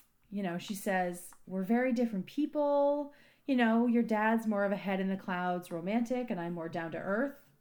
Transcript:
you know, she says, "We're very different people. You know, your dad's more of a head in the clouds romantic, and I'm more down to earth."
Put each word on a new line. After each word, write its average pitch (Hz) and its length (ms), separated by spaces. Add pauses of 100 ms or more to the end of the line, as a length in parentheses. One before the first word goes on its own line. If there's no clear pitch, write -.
(300)
you 202 120
know, 175 160
she 196 160
says, 180 560 (160)
"We're 190 160
very 240 300
different 226 340
people. 285 840 (340)
You 269 100
know, 233 300
your 240 160
dad's 220 440
more 202 180
of 202 80
a 202 40
head 190 240
in 190 80
the 190 80
clouds 180 540
romantic, 233 600
and 180 100
I'm 175 140
more 165 140
down 165 240
to 165 60
earth." 240 380 (240)